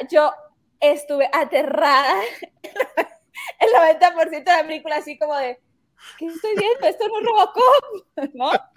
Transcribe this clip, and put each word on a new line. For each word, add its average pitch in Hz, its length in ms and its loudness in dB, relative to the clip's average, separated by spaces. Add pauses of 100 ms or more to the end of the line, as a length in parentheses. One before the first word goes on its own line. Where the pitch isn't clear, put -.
(100)
yo 302 220 2 (480)
estuve 294 500 0
aterrada 285 840 0 (480)
<laughs> - 1000 -8
el 440 120 4
noventa 339 420 4
por 330 160 0
ciento 302 200 -2
de 339 60 4
la 311 100 0
película, 311 300 -6
así 294 220 -10
como 302 180 -4
de, 247 240 -6 (580)
"¿Qué 320 80 -12
estoy 339 300 -6
viendo? 453 300 0
Esto 415 220 -2
no 427 100 -6
es 427 80 -4
Robocop", 466 800 2 (100)
<laughs> 285 180 -8
¿no? 262 160 -4 (260)